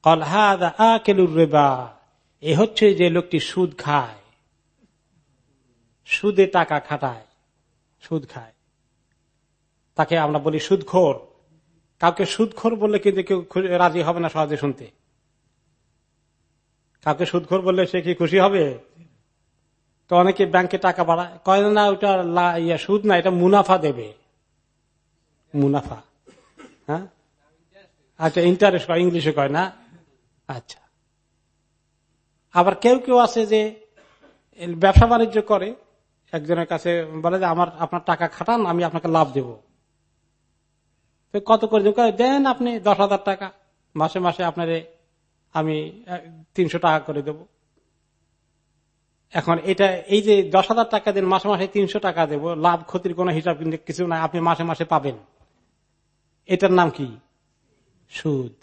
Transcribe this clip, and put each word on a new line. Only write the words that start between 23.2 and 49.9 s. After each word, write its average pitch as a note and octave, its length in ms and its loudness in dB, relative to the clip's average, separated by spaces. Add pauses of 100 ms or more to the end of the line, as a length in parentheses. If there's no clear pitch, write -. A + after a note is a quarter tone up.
মুনাফা F#3 480 4
দেবে, B2+ 340 -4 (1400)
মুনাফা।" C#3 480 -2 (840)
হ্যাঁ, F3 200 -6 (1120)
আচ্ছা, D#3+ 220 -2
ইন্টারেস্ট F3+ 480 2
কয়, E3+ 120 0
ইংলিশে E3+ 320 0
কয় C#3+ 160 0
না। F3 240 -2 (760)
আচ্ছা, - 320 -16 (1700)
আবার F3+ 220 4
কেউ B3 240 6
কেউ B3 200 2
আছে A3+ 280 2
যে G#3+ 400 -2 (840)
ব্যবসা F#3+ 380 4
বাণিজ্য A3+ 360 2
করে, G#3 320 -2 (580)
একজনের E3 340 -4
কাছে E3+ 380 -4
বলে D#3+ 340 -4
যে, F#3+ 60 -2
"আমার, E3+ 240 0 (100)
আপনার F3 280 -6
টাকা E3+ 220 -2
খাটান, A3+ 380 -2
আমি E3+ 180 0
আপনাকে E3 240 -4
লাভ D#3 240 2
দেব।" A#2+ 240 -6 (1800)
তো G3+ 80 -2
কত A3 240 2
করে G#3+ 180 2
দেব? G#3 100 2
কয়, A3+ 200 2
"দেন C4+ 340 0
আপনি A#3+ 340 -2
দশ G3 160 2
হাজার G3+ 280 0
টাকা, F#3+ 280 -6 (420)
মাসে D#3 240 -4
মাসে F3+ 260 -4
আপনারে E3 400 -4 (680)
আমি, D#3 540 -6
আহ, E3 360 -16 (120)
তিনশো E3+ 240 -2
টাকা D#3+ 220 2
করে D3 220 -8
দেব।" D3+ 220 -12 (1900)
এখন E3+ 320 -2
এটা, F#3+ 320 0